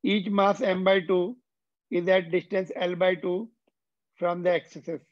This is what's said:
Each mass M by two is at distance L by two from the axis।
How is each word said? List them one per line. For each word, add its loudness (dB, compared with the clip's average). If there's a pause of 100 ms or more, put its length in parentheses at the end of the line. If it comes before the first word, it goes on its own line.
Each 0
mass 2
M 0
by 6 (120)
two 0 (540)
is -2
at 2
distance -4
L -2
by 2
two -4 (840)
from -2
the 2
axis। -8 (240)